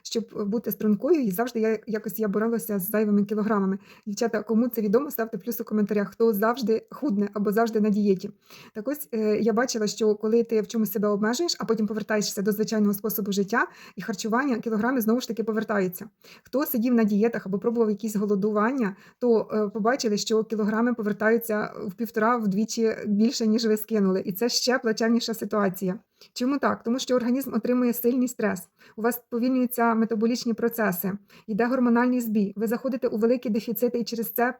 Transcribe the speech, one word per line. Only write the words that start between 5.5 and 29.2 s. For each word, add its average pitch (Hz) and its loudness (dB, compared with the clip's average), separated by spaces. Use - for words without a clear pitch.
у 226 -6
коментарях, 208 0
хто 226 2
завжди 220 0
худне 202 -2
або 208 0
завжди 220 2
на 214 2
дієті. 202 2
Так 214 -6
ось, 294 -6
е, 214 0
я 226 2
бачила, 226 0
що 214 2
коли 220 2
ти 226 2
в 196 -4
чомусь 220 -2
себе 208 0
обмежуєш, 220 0
а 254 -6
потім 220 0
повертаєшся 214 -2
до 208 2
звичайного 214 2
способу 202 -4
життя 202 2
і 190 -12
харчування, 226 -2
кілограми 240 0
знову 220 2
ж - -10
таки 220 -4
повертаються. 208 -2
Хто 285 -2
сидів 247 0
на 226 6
дієтах 214 0
або 196 -4
пробував 226 0
якісь 208 -4
голодування, 208 0
то, 233 2
е, 214 0
побачили, 220 0
що 214 0
кілограми 220 0
повертаються 214 0
в 196 -8
півтора, 226 0
вдвічі 220 0
більше, 220 2
ніж 220 2
ви 214 4
скинули. 196 2
І 202 -4
це 233 0
ще 247 0
плачевніша 226 0
ситуація. 202 -2
Чому 269 -2
так? 208 0
Тому 233 0
що 254 -2
організм 247 0
отримує 247 0
сильний 247 0
стрес, 196 -4
у 220 -10
вас 233 0
сповільнюються 240 0